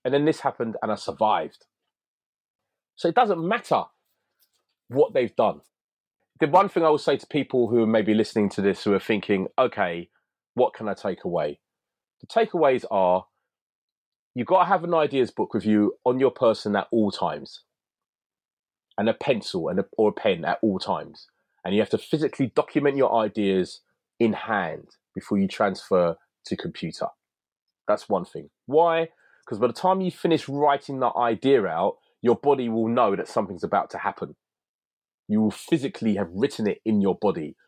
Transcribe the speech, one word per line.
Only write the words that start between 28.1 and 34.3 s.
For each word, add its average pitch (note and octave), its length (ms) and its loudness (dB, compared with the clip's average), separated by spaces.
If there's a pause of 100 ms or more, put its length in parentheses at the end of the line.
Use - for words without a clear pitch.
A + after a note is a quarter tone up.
thing. D2+ 240 -16 (160)
Why? E3 440 2 (360)
'Cause G3+ 140 -8
by A#3+ 80 2
the A#3 60 -4
time F#3+ 280 0
you F3+ 100 -2
finish D#3+ 380 -2
writing C#3 500 -2
that B2 160 0
idea A#2+ 500 2
out, F2 340 -2 (240)
your A#2 140 4
body C3 320 0
will A2+ 180 0
know A2+ 280 2
that F#2 120 -4
something's G2 360 -4
about G2 280 0
to F#2 80 -10
happen. - 360 -8 (920)